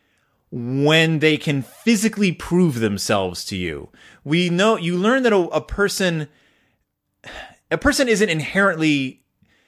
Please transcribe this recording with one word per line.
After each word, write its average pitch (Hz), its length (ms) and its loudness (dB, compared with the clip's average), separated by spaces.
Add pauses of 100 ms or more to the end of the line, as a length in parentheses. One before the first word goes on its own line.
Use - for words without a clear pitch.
(500)
when 147 680 2
they 156 180 2
can 139 260 -2
physically 208 680 0
prove 165 480 0
themselves 101 640 -2
to 101 120 -8
you. 80 320 -6 (340)
We 170 260 0
know, 196 280 2
you 175 200 -4
learn 233 280 0
that 226 80 4
a, 202 60 4 (100)
a 156 120 -2
person, 180 680 -2 (1400)
a 170 80 -2
person 277 300 2
isn't 214 200 2
inherently, 160 920 0 (460)